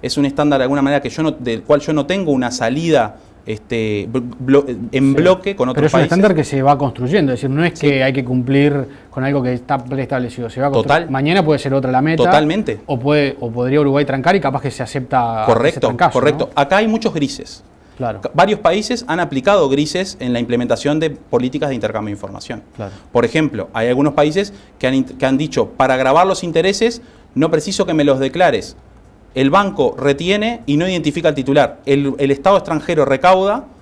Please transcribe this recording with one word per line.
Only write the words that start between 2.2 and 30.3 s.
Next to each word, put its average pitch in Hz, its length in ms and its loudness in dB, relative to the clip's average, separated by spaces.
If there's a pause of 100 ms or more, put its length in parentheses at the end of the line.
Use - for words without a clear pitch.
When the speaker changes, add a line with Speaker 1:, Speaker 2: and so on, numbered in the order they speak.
Speaker 1:
una 127 180 0
salida, 127 680 0 (280)
este, 107 680 -4
blo-, 120 120 -4 (160)
blo-, 131 280 4
en 120 220 -8 (200)
Speaker 2:
Sí. 139 40 2
Speaker 1:
bloque 180 420 2
con 127 140 0
otros 127 60 -4
Speaker 2:
Pero 147 120 2
es 151 60 0
un 131 60 2
Speaker 1:
países". 139 120 4
Speaker 2:
estándar 190 220 4
que 156 100 2
se 135 200 -2
va 143 160 4
construyendo, 139 520 0
es 120 80 -2
decir, 135 160 -4
no 156 80 0
es 175 140 -2
Speaker 1:
Sí. 151 100 -2
Speaker 2:
que 135 160 2
hay 135 100 0
que 131 120 -2
cumplir 135 640 2 (240)
con 131 120 -6
algo 139 200 0
que 127 100 -2
está 127 240 -4
preestablecido, 127 720 -6
se 127 100 -10
va 139 80 0
a - 40 2
constru- 123 100 2
Speaker 1:
Total. 156 300 2
Speaker 2:
Mañana 156 340 2
puede 147 140 2
ser 135 160 -2
otra 127 160 0
la 127 100 2
meta. 156 220 2
Speaker 1:
Totalmente. 151 640 2
Speaker 2:
O 135 120 -4
puede, 143 400 0
o 120 120 -6
podría 127 280 0
Uruguay 143 260 2
trancar 135 300 0
y 196 40 2
capaz 139 240 -2
que 139 80 -4
se - 100 -10
acepta 120 640 -2
Speaker 1:
Correcto, 113 220 2
Speaker 2:
ese 160 140 -2
trancazo, 127 320 0
Speaker 1:
correcto. 139 420 0
Speaker 2:
¿no? - 40 0
Speaker 1:
Acá 143 180 2
hay 220 100 2
muchos 220 260 -2
grises. - 500 -6 (340)
Speaker 2:
Claro. 110 240 -6
Speaker 1:
Ca-, - 120 -8
varios 208 280 2
países 214 480 0
han 165 100 -2
aplicado 160 480 2
grises 151 540 -2
en 127 100 -4
la 120 80 0
implementación 120 640 0
de 160 80 0
políticas 131 580 -4
de 135 80 -4
intercambio 107 360 -4
de - 40 -6
información. 98 460 -12 (160)
Speaker 2:
Claro. 101 160 -10 (180)
Speaker 1:
Por 120 140 4
ejemplo, 131 480 -2
hay 113 160 -2
algunos 143 240 2
países 156 400 0 (260)
que 127 80 -2
han 131 60 0
int-, 131 240 -2
que - 80 -2
han 131 120 2
dicho, 147 340 -2
"Para 131 260 2
grabar 135 280 4
los 190 200 -2
intereses, 196 560 0 (340)
no 156 160 2
preciso 165 340 -2
que 165 80 -4
me 151 120 2
los 135 140 4
declares. 135 580 0 (580)
El 135 140 2
banco 196 500 2
retiene 190 680 0